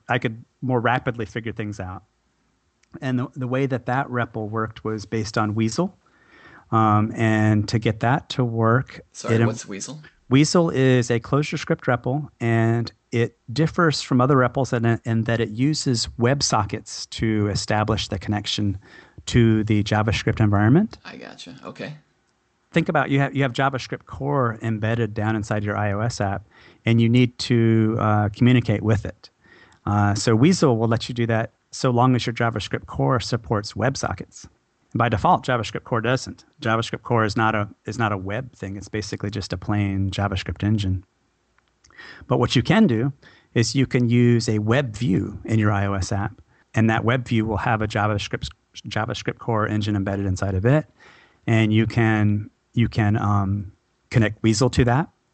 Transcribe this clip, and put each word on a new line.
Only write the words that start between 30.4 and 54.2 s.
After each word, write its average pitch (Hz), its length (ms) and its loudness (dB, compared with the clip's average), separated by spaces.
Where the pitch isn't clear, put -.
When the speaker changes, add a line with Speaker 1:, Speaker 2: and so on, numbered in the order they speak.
Speaker 1:
will 110 140 0
let 113 180 -2
you 127 80 -8
do 117 120 0
that 113 240 -2
so - 180 -2
long 123 260 4
as 117 100 -2
your 120 80 -4
JavaScript 117 520 -4
core 135 360 0
supports 110 520 -4
WebSockets. - 760 -6
By 120 140 2
default, 160 360 2
JavaScript 123 380 -2
Core 113 180 -2
doesn't. 123 440 -4
JavaScript 113 420 -2
Core 113 220 2
is 101 100 -2
not 110 180 2
a, 104 140 -2
is 107 140 -8
not 107 140 0
a 101 40 -4
web 104 380 -8
thing. 98 220 -10
It's 98 120 -14
basically 104 400 -6
just 101 240 -8
a 90 40 -6
plain 98 520 -2
JavaScript 95 540 -4
engine. 101 400 0
But 127 120 2
what 120 160 0
you 123 80 4
can 220 240 4
do 127 240 2
is 117 220 2
you 135 100 4
can 123 240 0
use 120 400 4
a 107 100 0
web 113 360 0
view 98 500 -2
in 110 140 0
your 107 120 4
I 101 140 0
O 101 80 -2
S 98 180 -4
app, 101 300 -4
and 110 160 4
that 110 140 0
web 120 240 0
view 110 180 0
will 110 120 -4
have 110 240 0
a 107 60 -2
JavaScript, 107 600 -2
JavaScript 110 520 -6
Core 107 280 -2
engine 104 280 -2
embedded 98 300 -2
inside 95 300 -2
of 92 100 -2
it, 147 200 2
and 110 260 4
you 110 140 4
can, 107 640 2
you 117 140 2
can, 104 300 0
um, 101 540 -2
connect 107 340 2